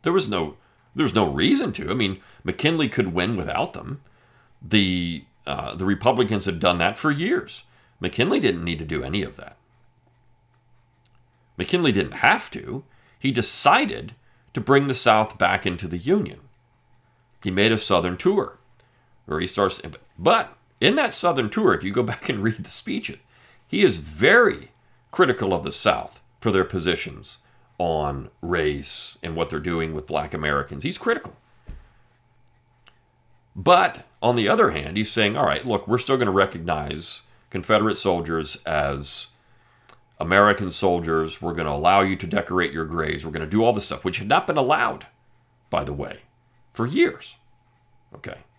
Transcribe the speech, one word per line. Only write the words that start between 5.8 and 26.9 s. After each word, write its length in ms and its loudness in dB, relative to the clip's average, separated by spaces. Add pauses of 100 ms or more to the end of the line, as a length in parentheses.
Republicans 600 2
had 140 -4
done 180 4
that 200 0
for 140 0
years. 520 -4 (360)
McKinley 400 0
didn't 240 0
need 160 -4
to 60 -8
do 180 -6
any 180 -4
of 160 -8
that. 200 -20 (2000)
McKinley 340 2
didn't 220 0
have 380 2
to. 320 -10 (360)
He 120 -2
decided 840 2 (380)
to 80 -6
bring 260 4
the 60 0
South 440 4
back 280 2
into 220 -4
the 100 -6
Union. 420 -2 (1040)
He 80 -2
made 200 4
a 60 2
Southern 400 2
tour, 400 0 (680)
where 140 -4
he 80 -2
starts, 320 0 (380)
but 400 2 (220)
in 160 2
that 180 0
Southern 360 0
tour, 240 2
if 100 -2
you 80 -6
go 120 0
<laughs> 80 -4
back 160 -10
and 160 -4
read 200 -2
the 60 -16
speeches, 480 -8 (500)
he 160 0
is 160 2
very 720 2 (400)
critical 420 2
of 100 -2
the 80 -6
South 500 -2 (180)
for 120 0
their 140 4
positions 720 -4 (400)